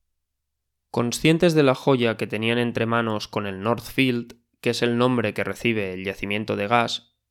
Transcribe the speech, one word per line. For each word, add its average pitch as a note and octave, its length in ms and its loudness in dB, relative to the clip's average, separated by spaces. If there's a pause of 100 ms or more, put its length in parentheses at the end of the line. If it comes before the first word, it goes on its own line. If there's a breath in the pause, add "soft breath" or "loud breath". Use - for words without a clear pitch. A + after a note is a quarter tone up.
(920)
Conscientes D#3 640 2
de D#3 100 4
la C3 120 4
joya A#2+ 420 2
que A2+ 100 -4
tenían A2+ 300 -2
entre A#2 300 0
manos A2+ 420 -2
con G#2 180 -4
el G2 140 -8
North A2 240 -2
Field, A#2+ 520 -2 (260)
que A#2+ 80 0
es A2+ 100 -4
el A#2+ 160 2
nombre A#2+ 380 2
que G2+ 100 -4
recibe G2 480 -2
el F#2 120 -8
yacimiento G2+ 520 -4
de G2+ 120 -2
gas, A#2 500 -2 (120)